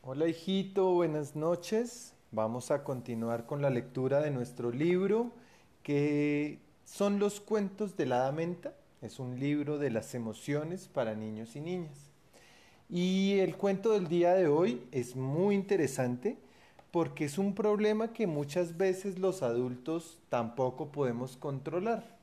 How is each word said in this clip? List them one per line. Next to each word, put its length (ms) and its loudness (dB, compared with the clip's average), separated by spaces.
Hola, 120 2
hijito, 640 2
buenas 420 0
noches. 760 -2
Vamos 400 -2
a 140 0
continuar 600 -4
con 160 -4
la 80 2
lectura 520 0
de 100 0
nuestro 400 -4
libro, 640 2
que 760 0
son 340 0
los 220 0
cuentos 560 -2
de 80 2
la 160 2
hada 100 2
menta. 440 -4
Es 180 -12
un 220 -6
libro 360 0
de 120 0
las 260 -4
emociones 720 -6
para 280 -2
niños 420 -8
y 20 -8
niñas. 540 -8
Y 520 2
el 180 2
cuento 340 2
del 160 2
día 280 6
de 120 6
hoy 460 2
es 240 -4
muy 360 2
interesante 840 0
porque 340 0
es 120 -4
un 160 0
problema 600 2
que 120 0
muchas 520 -2
veces 420 0
los 240 2
adultos 720 -2
tampoco 640 -2
podemos 420 -2
controlar. 880 -4